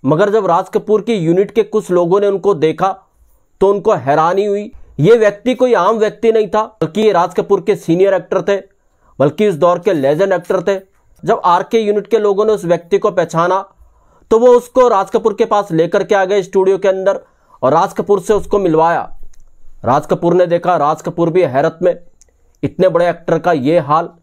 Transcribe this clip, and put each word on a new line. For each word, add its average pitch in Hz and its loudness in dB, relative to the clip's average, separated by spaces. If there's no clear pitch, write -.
मगर 156 0
जब 208 0
राज 180 0
कपूर 202 -2
की 226 -4
यूनिट 180 0
के 226 0
कुछ 202 -4
लोगों 175 2
ने 202 0
उनको 196 0
देखा 160 -2
तो 190 4
उनको 202 0
हैरानी 165 0
हुई। 208 -6
ये 202 6
व्यक्ति 214 0
कोई 254 2
आम 202 2
व्यक्ति 214 0
नहीं 220 0
था, 185 -2
बल्कि 160 -4
ये 214 2
राज 175 0
कपूर 196 0
के 190 -2
सीनियर 185 2
एक्टर 185 -4
थे, 202 -2
बल्कि 147 2
उस 196 0
दौर 175 2
के 180 -2
लेजेंड 156 0
एक्टर 180 -2
थे। 190 -2
जब 202 0
आरके 180 2
यूनिट 208 -2
के 220 0
लोगों 208 0
ने 214 2
उस 185 -4
व्यक्ति 170 -2
को 208 0
पहचाना 180 -2
तो 226 4
वो 247 4
उसको 247 4
राज 196 0
कपूर 220 -2
के 220 0
पास 202 -2
लेकर 175 0
के 202 0
आ 196 2
गए 190 -2
स्टूडियो 190 0
के 190 -2
अंदर 190 -2
और 131 2
राज 175 0
कपूर 202 -2
से 208 -2
उसको 208 -2
मिलवाया। 165 0
राज 139 0
कपूर 175 0
ने 180 2
देखा, 170 0
राज 151 -2
कपूर 170 -2
भी 175 0
हैरत 160 -2
में, 175 0
इतने 175 0
बड़े 170 0
एक्टर 170 -4
का 175 -2
ये 151 0
हाल। 156 -2